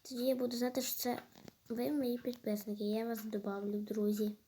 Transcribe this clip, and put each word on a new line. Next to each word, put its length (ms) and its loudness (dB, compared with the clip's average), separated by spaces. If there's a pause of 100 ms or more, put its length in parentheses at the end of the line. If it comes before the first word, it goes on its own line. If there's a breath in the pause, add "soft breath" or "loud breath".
тоді 240 -4
я 100 6
буду 220 0
знати, 240 2
що 140 -2
це 260 0 (480)
ви 220 0
мої 260 2
підписники, 680 -2
я 220 2
вас 180 -4
добавлю 540 -2
в 60 -2
друзі. 520 2 (120)